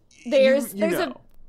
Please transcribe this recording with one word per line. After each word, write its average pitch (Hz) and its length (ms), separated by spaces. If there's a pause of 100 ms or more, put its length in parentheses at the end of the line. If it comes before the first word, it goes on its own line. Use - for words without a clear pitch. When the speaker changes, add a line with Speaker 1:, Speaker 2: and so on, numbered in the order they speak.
(240)
Speaker 1:
you, 240 60
Speaker 2:
there's, 269 440
Speaker 1:
you 196 60
Speaker 2:
there's - 180
Speaker 1:
know. 262 140
Speaker 2:
a, - 40 (320)